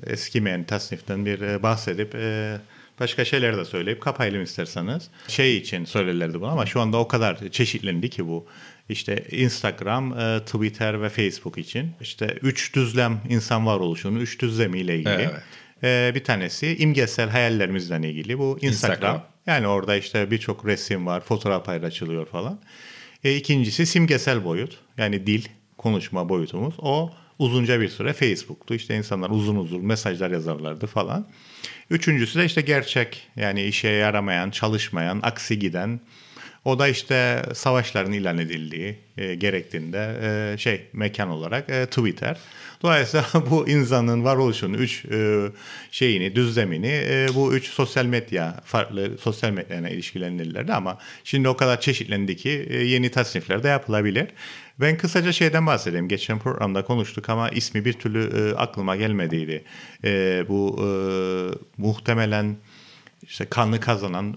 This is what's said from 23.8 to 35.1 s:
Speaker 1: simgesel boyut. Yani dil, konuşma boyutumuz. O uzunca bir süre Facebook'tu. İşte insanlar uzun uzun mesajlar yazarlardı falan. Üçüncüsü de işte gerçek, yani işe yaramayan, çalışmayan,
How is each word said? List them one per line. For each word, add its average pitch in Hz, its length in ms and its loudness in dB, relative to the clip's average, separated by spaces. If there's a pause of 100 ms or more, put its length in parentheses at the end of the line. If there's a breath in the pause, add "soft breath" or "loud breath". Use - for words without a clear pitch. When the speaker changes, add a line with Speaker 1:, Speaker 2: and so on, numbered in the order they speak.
Speaker 1:
simgesel 143 580 4
boyut. 90 340 -4 (200)
Yani 101 280 0
dil, 107 180 4 (340)
konuşma 92 500 0
boyutumuz. 92 500 -2
O 151 320 0 (280 loud breath)
uzunca 123 420 4
bir 104 80 4
süre 120 240 -2
Facebook'tu. 117 640 0
İşte 110 220 -4
insanlar 98 340 -2
uzun 107 260 2
uzun 90 300 -2
mesajlar 95 440 0
yazarlardı 78 560 -4
falan. 113 400 -2 (640 loud breath)
Üçüncüsü 160 480 2
de 175 60 6
işte 165 160 0
gerçek, 135 640 0 (100)
yani 101 280 0
işe 101 240 0
yaramayan, 104 640 2
çalışmayan, 104 720 0